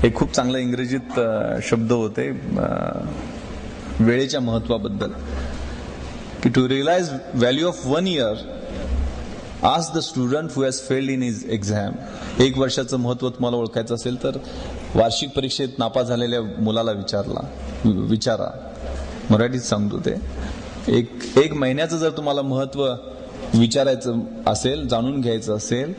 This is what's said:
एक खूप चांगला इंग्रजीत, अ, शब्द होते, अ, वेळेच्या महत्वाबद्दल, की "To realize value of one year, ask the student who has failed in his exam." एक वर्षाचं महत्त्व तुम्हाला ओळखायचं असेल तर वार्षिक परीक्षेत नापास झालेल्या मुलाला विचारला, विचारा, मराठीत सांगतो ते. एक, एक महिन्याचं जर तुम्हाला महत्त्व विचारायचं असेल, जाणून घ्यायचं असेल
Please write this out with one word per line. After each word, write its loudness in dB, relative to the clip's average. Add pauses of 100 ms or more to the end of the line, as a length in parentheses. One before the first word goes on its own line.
एक 4
खूप 2
चांगला 2
इंग्रजीत, 0
अ, 2
शब्द 2
होते, 2 (280)
अ, 0 (1000)
वेळेच्या 4
महत्वाबद्दल, 0 (1300)
की 6
"To 4
realize 0
value 4
of 0
one 2
year, 2 (1300)
ask 2
the 2
student 0
who 0
has -2
failed 0
in -2
his -2
exam." -2 (480)
एक 4
वर्षाचं 0
महत्त्व 0
तुम्हाला 0
ओळखायचं -2
असेल -4
तर 0 (580)
वार्षिक 4
परीक्षेत 2 (100)
नापास 2
झालेल्या 2
मुलाला 2
विचारला, -2 (380)
विचारा, 2 (600)
मराठीत 4
सांगतो 0
ते. -2 (720)
एक, 2
एक 6
महिन्याचं 0
जर 2
तुम्हाला 0
महत्त्व 0 (600)
विचारायचं 4 (340)
असेल, 0
जाणून 0
घ्यायचं 0
असेल -2